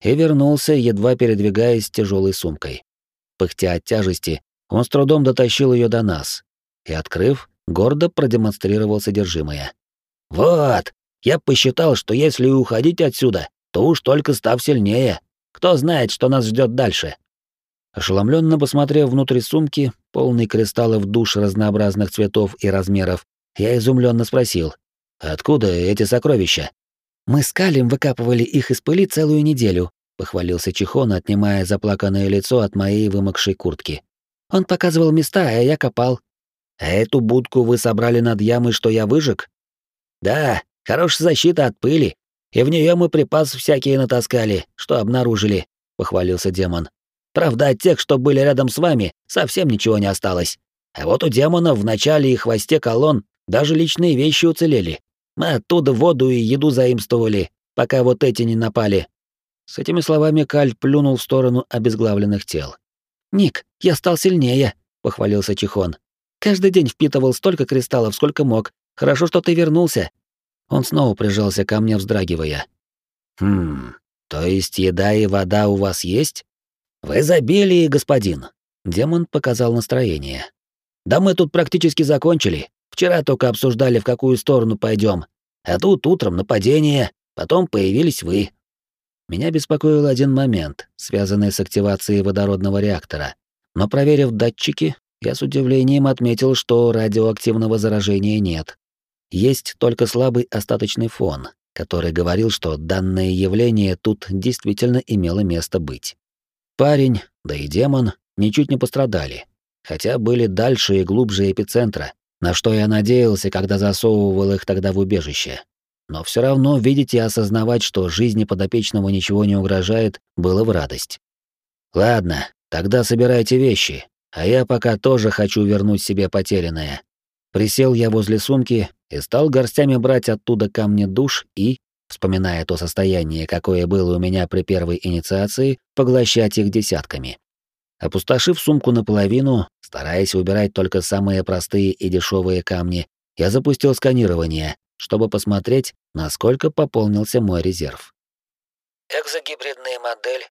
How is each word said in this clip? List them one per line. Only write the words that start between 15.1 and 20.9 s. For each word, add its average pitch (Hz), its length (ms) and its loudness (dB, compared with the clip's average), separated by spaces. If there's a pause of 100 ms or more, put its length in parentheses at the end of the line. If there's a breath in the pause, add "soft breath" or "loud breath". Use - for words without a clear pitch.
Кто 180 240 0
знает, 135 340 0
что - 180 -2
нас 131 180 0
ждёт 117 280 0
дальше?» 101 420 -2 (760)
Ошеломлённо 131 640 2
посмотрев 143 520 2
внутрь 127 300 0
сумки, 147 520 -2 (180)
полной 123 360 0
кристаллов 110 580 0